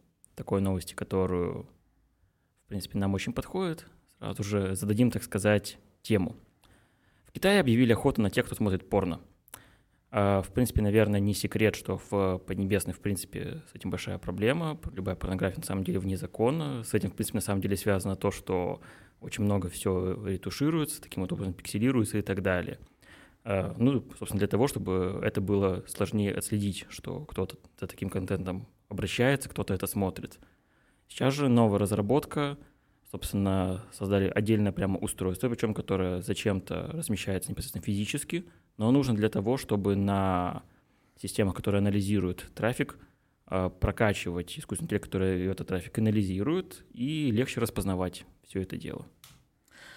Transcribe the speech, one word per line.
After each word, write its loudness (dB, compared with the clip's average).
такой -2
новости, 0
которую, -2
в -20
принципе, -6
нам 2
очень -2
подходит. -4
Сразу -6
же 2
зададим, 4
так -4
сказать, 2
тему. 0
В -20
Китае 4
объявили 6
охоту 4
на 2
тех, 2
кто -10
смотрит 0
порно. 2
А, 4
в -12
принципе, 2
наверное, 6
не 2
секрет, 2
что -4
в 2
Поднебесной, 0
в -14
принципе, -6
с -20
этим -8
большая -6
проблема. -2
Любая -4
порнография, -2
на -10
самом -2
деле, -2
вне -2
закона. -2
С -4
этим, 0
в -10
принципе, -4
на -2
самом 0
деле 2
связано 0
то, 0
что -2
очень -4
много 2
все -2
ретушируется, -2
таким -6
вот -4
образом -4
пикселируется 0
и 0
так -2
далее. 0
А, 0
ну, 4
собственно, -4
для 4
того, 4
чтобы -2
это 0
было 2
сложнее 0
отследить, -2
что -10
кто-то -6
за -6
таким -6
контентом -4
обращается, 0
кто-то -4
это -2
смотрит. -4
Сейчас 0
же 2
новая 6
разработка — 0
собственно, 0
создали 2
отдельное 4
прямо 0
устройство, -2
причем 0
которое -2
зачем-то -2
размещается -4
непосредственно -8
физически, -4
но 2
нужно 4
для 4
того, 0
чтобы 0
на 2
системах, 0
которые 0
анализируют 0
трафик, -2
а, 0
прокачивать 0
искусственный -8
интеллект, -2
который 0
этот -4
трафик -4
анализирует, 0
и 0
легче 0
распознавать -2
все -6
это -6
дело. -10